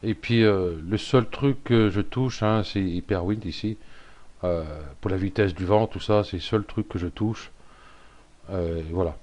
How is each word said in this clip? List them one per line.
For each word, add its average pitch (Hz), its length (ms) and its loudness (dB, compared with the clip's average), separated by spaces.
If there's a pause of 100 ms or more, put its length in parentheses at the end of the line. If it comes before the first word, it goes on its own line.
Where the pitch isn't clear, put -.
Et 107 120 -2
puis, 117 300 4
euh, 92 320 4 (100)
le 101 120 0
seul 123 320 4
truc 139 340 0
que 113 240 6
je 98 120 0
touche, 127 420 -2
hein, 107 220 2
c'est 101 180 -2
Hyperwind, 92 640 -2
ici. 104 320 -4 (640)
Euh, 85 220 0 (360)
pour - 100 -2
la 95 80 0
vitesse 95 360 2
du 90 120 -4
vent, 107 200 6
tout 98 140 -6
ça, 104 240 4
c'est 95 140 -6
le 82 40 -8
seul 104 220 0
truc - 240 -4
que - 100 -6
je 87 100 -4
touche. 107 420 -4 (1000)
Euh, 85 400 -2
voilà. 85 320 -2